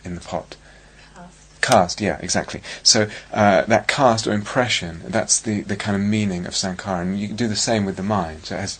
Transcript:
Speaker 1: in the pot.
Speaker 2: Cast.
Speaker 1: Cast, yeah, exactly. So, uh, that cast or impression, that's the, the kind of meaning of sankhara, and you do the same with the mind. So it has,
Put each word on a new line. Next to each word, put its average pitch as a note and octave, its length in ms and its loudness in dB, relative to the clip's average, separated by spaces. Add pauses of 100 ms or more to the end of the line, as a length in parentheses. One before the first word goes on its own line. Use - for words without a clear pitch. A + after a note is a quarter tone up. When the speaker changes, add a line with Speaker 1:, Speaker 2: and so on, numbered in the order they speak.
Speaker 1:
in F2+ 120 -8
the D#2 60 -10
pot. - 340 -8 (600)
Speaker 2:
Cast. - 460 -20
Speaker 1:
Cast, G#2 400 4
yeah, F2 200 0
exactly. - 400 -4 (220)
So, G#2+ 260 4 (240)
uh, G2+ 300 6
that - 240 2
cast A#2+ 400 4
or G#2 60 2
impression, G#2 760 -2
that's - 320 0
the, G#2 220 -2
the G2+ 140 -4
kind G2+ 200 -2
of G2 60 0
meaning G2+ 440 0
of - 80 -8
sankhara, F#2 480 -4
and F#2+ 180 -2
you G#2 100 -4
do A2 180 -2
the G#2 80 -2
same G#2+ 300 0
with F#2+ 120 -2
the F#2+ 60 -6
mind. F2 420 -2
So F#2+ 100 -6
it E2+ 60 -4
has, - 180 -8